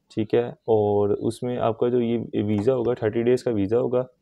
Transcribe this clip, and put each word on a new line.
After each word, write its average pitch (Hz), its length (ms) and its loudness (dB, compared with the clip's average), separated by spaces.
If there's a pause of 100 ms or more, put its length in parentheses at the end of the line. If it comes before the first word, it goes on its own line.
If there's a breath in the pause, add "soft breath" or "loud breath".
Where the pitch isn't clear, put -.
(140)
ठीक 110 200 -2
है, 120 200 0 (140)
और 104 440 2
उसमें 123 460 -4
आपका 113 300 0
जो 123 120 2
ये 113 420 -2
वीज़ा 107 300 0
होगा 120 220 0
थर्टी 113 280 -2
डेज़ 123 220 2
का 123 60 0
वीज़ा 104 280 0
होगा 123 280 0 (160)